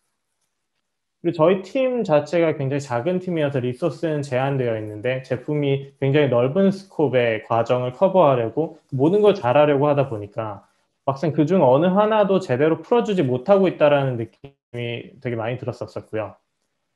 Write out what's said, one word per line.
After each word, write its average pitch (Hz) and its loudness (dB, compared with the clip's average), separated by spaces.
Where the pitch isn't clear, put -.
그리고 170 -4
저희 185 4
팀 254 -2
자체가 156 0
굉장히 139 -4
작은 139 -4
팀이어서 160 -4
리소스는 143 -4
제한되어 131 -2
있는데 107 -6
제품이 139 -4
굉장히 139 2
넓은 135 2
스콥의 123 -2
과정을 123 0
커버하려고 156 2
모든 160 2
걸 208 6
잘하려고 147 2
하다 135 0
보니까 104 -10
막상 139 -2
그중 165 2
어느 135 4
하나도 202 2
제대로 156 0
풀어주지 208 0
못하고 185 2
있다라는 143 2
느낌이 117 -12
되게 120 -6
많이 113 -4
들었었고요. 107 -10